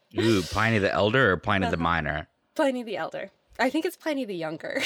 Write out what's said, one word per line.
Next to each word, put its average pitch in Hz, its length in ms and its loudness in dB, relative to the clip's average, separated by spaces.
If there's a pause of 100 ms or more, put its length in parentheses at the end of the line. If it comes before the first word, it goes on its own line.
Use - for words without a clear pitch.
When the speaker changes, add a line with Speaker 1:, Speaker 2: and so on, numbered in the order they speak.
Speaker 1:
<laughs> - 160 -10
Speaker 2:
Ooh, 107 240 4
Pliny 107 360 2
the 98 140 2
Elder 110 400 4
or 87 40 2
Pliny 98 300 0
the - 80 0
Speaker 1:
Uh-huh. 85 80 -2
Speaker 2:
Minor? 78 460 -2 (260)
Speaker 1:
Pliny 269 280 0
the 214 140 -8
Elder. - 340 -8 (300)
I 254 100 2
think 311 140 -2
it's 370 120 -4
Pliny 277 280 -4
the 202 120 -8
Younger, 160 500 -6